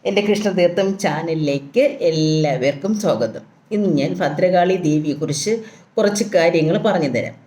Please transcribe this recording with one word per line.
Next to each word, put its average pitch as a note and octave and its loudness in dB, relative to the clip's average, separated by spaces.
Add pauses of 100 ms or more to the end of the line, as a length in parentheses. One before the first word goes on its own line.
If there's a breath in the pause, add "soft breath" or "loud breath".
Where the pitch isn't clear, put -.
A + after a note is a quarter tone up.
എൻ്റെ G3+ 0
കൃഷ്ണതീർത്ഥം G3 0
ചാനലിലേക്ക് D#3 -2 (200)
എല്ലാവർക്കും D#3 0
സ്വാഗതം. A2+ -2 (320)
ഇന്ന് G#3 0
ഞാൻ D#3 0
ഭദ്രകാളി F3+ 2
ദേവിയെക്കുറിച്ച് D3+ -2 (380 loud breath)
കുറച്ച് G3+ 0 (100)
കാര്യങ്ങൾ E3+ 2
പറഞ്ഞു F3+ 0
തരാം. A#2 -6 (100)